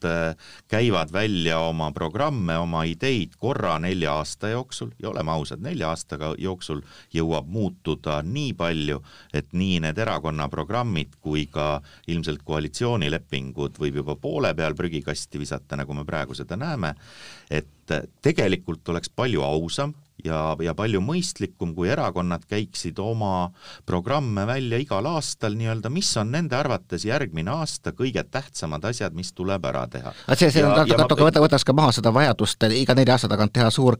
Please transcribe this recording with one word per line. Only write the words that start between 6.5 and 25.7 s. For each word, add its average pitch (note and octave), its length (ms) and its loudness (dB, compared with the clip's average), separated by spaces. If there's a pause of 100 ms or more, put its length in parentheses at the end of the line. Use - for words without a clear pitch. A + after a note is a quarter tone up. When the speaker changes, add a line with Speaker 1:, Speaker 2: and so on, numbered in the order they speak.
Speaker 1:
jõuab D#2+ 400 -2
muutuda E2 720 -2
nii B2 320 -4
palju, D2+ 460 -2 (300)
et D2 200 -4
nii F2+ 320 2
need D#2 160 -2
erakonna D#2 480 -2
programmid F2 720 -4
kui D2+ 320 -2
ka D2+ 300 -2 (240)
ilmselt E2 380 -4
koalitsioonilepingud D2+ 1300 -4
võib C#2+ 220 -2
juba C#2+ 160 -4
poole C#3 400 -2
peal D#2 220 -2
prügikasti D2+ 680 -6
visata, C#2+ 320 -8
nagu C#2+ 160 -6
me D2 160 -6
praegu D2 260 -6
seda C#2+ 220 -8
näeme, A#2+ 380 -4 (560)
et D2+ 180 -4 (540)
tegelikult F#2+ 640 0
oleks E2+ 220 -4
palju G#2+ 340 -2
ausam E2 480 -2 (320)
ja, D#2 360 -2
ja E2 140 -2
palju G2+ 300 0
mõistlikum, A2 720 -4
kui F2+ 160 2
erakonnad F2+ 560 -2
käiksid G#2 520 -4
oma G2 500 0 (360)
programme G#2 600 0
välja B2 320 -2
igal G2+ 320 -4
aastal A#2 440 -2
nii-öelda, A2+ 360 -2